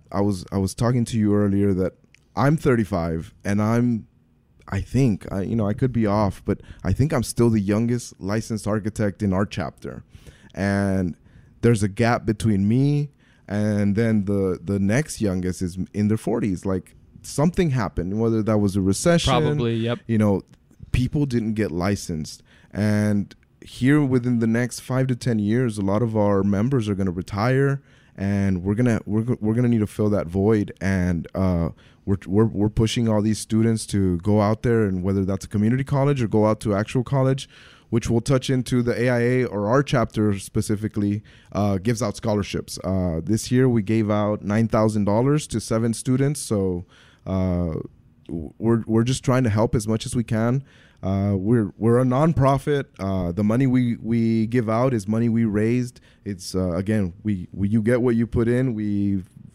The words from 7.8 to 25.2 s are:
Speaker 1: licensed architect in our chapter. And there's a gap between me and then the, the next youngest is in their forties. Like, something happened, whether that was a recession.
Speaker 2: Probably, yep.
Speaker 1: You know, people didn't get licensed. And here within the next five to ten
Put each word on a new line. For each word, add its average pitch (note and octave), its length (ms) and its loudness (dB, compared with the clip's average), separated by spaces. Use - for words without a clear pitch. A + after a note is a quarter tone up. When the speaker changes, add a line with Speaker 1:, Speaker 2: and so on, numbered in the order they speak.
Speaker 1:
licensed G#2 460 -4
architect G#2 560 -2
in G2 100 2
our G2 140 0
chapter. C2+ 580 -10
And G2 640 0
there's A#2 200 4
a G#2+ 60 0
gap A#2 380 0
between G#2 420 0
me C#3+ 420 2
and G#2 480 0
then A2 300 0
the, F#2+ 360 0
the G2 160 -2
next G#2 440 0
youngest F#2 400 -2
is F#2 160 -6
in G#2 140 0
their A2 100 0
forties. C#3+ 480 -4
Like, F#2+ 280 -4
something E3+ 480 0
happened, G2+ 500 -4
whether A2+ 220 0
that G#2+ 160 2
was G2+ 180 2
a G2 60 2
recession. C#3 480 2
Speaker 2:
Probably, B2+ 460 0
yep. A2+ 300 -2
Speaker 1:
You A2+ 120 0
know, G2+ 240 2
people C3+ 320 0
didn't A#2 300 -2
get G#2 160 0
licensed. F2 720 -4
And G#2 640 0
here C#3 400 2
within B2 380 0
the A#2 60 0
next A#2 340 -2
five C3 260 -2
to C3 100 -2
ten A#2 220 -2